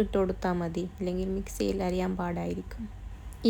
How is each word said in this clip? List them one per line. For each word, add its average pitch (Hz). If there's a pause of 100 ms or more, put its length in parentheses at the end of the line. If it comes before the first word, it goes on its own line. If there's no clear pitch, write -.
ഇട്ട് 202
കൊടുത്താൽ 185
മതി, 175 (140)
ഇല്ലെങ്കിൽ 185
മിക്സിയിൽ 196 (100)
അരിയാൻ 185 (100)
പാടായിരിക്കും. 175 (680)